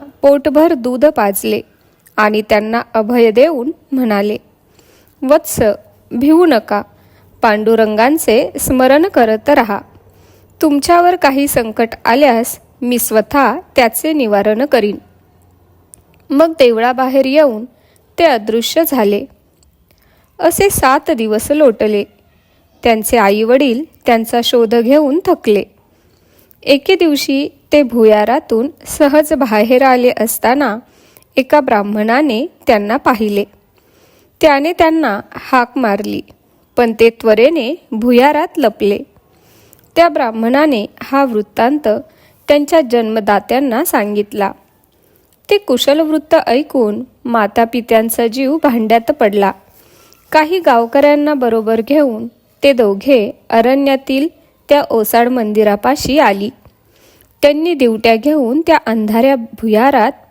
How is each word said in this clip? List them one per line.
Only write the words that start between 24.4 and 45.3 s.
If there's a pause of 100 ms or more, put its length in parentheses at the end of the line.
शोध
घेऊन
थकले. (1000)
एके
दिवशी (220)
ते
भुयारातून (180)
सहज
बाहेर
आले
असताना (580)
एका
ब्राह्मणाने (220)
त्यांना
पाहिले. (960)
त्याने
त्यांना (100)
हाक
मारली, (560)
पण
ते
त्वरेने (160)
भुयारात (100)
लपले. (960)
त्या
ब्राह्मणाने (180)
हा
वृत्तांत (600)
त्यांच्या (100)
जन्मदात्यांना
सांगितला. (960)